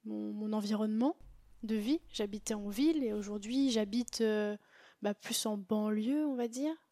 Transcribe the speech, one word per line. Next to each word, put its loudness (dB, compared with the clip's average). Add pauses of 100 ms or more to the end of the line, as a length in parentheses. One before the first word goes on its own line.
mon, -6
mon -4
environnement 0 (460)
de -2
vie. 0 (120)
J'habitais -4
en -4
ville 4
et 0
aujourd'hui 0
j'habite, 0
euh, 2 (460)
bah, 0
plus -4
en 0
banlieue, 2
on 0
va 0
dire. -2 (180)